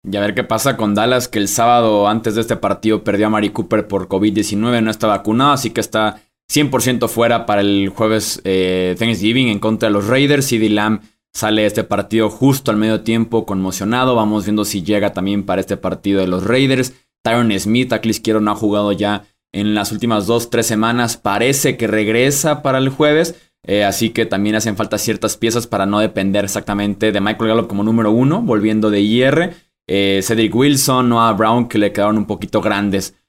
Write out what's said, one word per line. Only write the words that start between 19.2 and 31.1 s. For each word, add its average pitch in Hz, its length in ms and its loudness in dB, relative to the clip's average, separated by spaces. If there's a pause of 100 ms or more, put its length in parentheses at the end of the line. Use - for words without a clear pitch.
en 107 220 -2
las 104 160 -4
últimas 107 360 -2
dos, 117 220 0
tres 113 160 0
semanas. 117 520 0
Parece 127 580 0
que 113 120 -4
regresa 123 760 0
para 131 160 0
el 135 100 0
jueves, 151 480 0 (320)
eh, 101 160 0
así 101 280 0
que 120 140 0
también 104 300 0
hacen 110 220 -2
falta 107 200 -4
ciertas 107 380 -4
piezas 117 320 -2
para 98 180 -2
no 104 140 0
depender 101 460 0
exactamente 104 680 -2
de 101 80 -2
Michael 107 300 -2
Gallup 110 180 2
como 104 160 -4
número 110 280 2
uno, 135 300 2
volviendo 110 480 0
de 101 120 2
I 113 220 2
R. 160 300 2 (380)
Eh, 98 320 2
Cedric 110 300 0
Wilson, 131 560 2
Noah 117 240 4